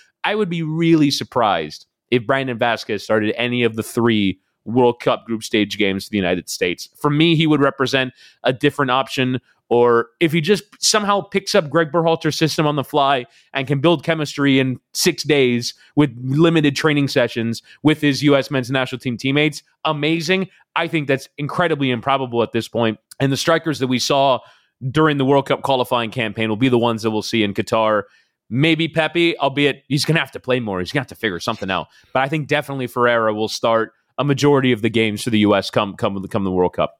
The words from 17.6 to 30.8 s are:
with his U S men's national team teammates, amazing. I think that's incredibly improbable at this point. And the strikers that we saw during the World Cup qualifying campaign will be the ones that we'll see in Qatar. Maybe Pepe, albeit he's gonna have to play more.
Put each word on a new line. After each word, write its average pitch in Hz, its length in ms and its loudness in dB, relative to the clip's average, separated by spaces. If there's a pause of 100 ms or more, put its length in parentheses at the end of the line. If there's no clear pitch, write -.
with 151 200 2
his 135 200 0
U 147 140 4
S 135 140 -2
men's 127 200 -2
national 131 280 -2
team 120 180 -6
teammates, 147 460 -2 (240)
amazing. 160 600 -2 (280)
I 165 120 -2
think 147 200 -4
that's 135 180 -2 (120)
incredibly 147 520 -2
improbable 123 520 -2
at 110 100 -2
this 113 160 -2
point. 113 300 0 (200)
And 135 140 0
the 131 60 -2
strikers 165 400 0
that 131 80 -2
we 127 120 0
saw 139 420 2 (500)
during 156 260 2
the 139 80 0
World 139 220 4
Cup - 160 -2
qualifying 123 480 0
campaign 110 400 -4
will 107 60 -2
be 127 120 2
the 123 100 4
ones 113 240 0
that 113 80 0
we'll 107 120 -2
see 117 200 0
in 101 120 -2
Qatar. 110 480 0 (480)
Maybe 156 380 0
Pepe, 165 500 0
albeit 139 500 0
he's 139 160 0
gonna 156 160 2
have 135 120 -6
to - 80 -12
play 127 200 -2
more. 101 200 -4